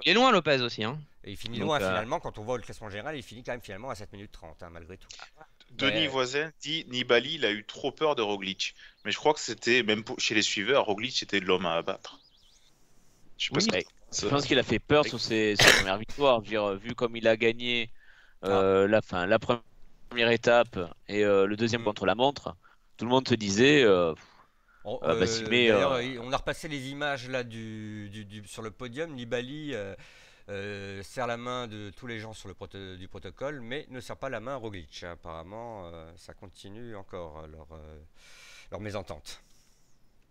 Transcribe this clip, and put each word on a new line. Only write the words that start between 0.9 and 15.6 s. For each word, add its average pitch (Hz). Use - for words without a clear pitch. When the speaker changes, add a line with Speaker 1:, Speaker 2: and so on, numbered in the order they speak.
Speaker 2:
Et 101
il 95
finit -
Speaker 1:
Donc, 143
Speaker 2:
loin, 147
Speaker 1:
euh, 95
Speaker 2:
finalement, 113
quand 123
on 110
voit 123
le 107
classement 113
général, 107
il 127
finit 110
quand 120
même 120
finalement 107
à 120
sept 98
minutes 104
trente, 78
hein, 85
malgré 85
tout. -
Speaker 3:
Denis 131
Speaker 2:
Ouais. 151
Speaker 3:
Voisin 135
dit, 156
Nibali, 123
il 147
a 104
eu 107
trop -
peur 156
de 123
Roglic. 98
Mais 107
je -
crois 151
que -
c'était, 120
même 107
pour, 123
chez -
les 104
suiveurs, 110
Roglic 107
était 101
l'homme 92
à 82
abattre. -
Je -
sais -
pas -
Speaker 4:
Oui, 98
Speaker 3:
ce 110
que 98
Speaker 4:
mais 92
Speaker 3:
t'en -
Speaker 4:
je 101
Speaker 3:
penses. -
Speaker 4:
pense 143
qu'il 143
a 117
fait 117
peur 147
sur 117
ses, 107
ses -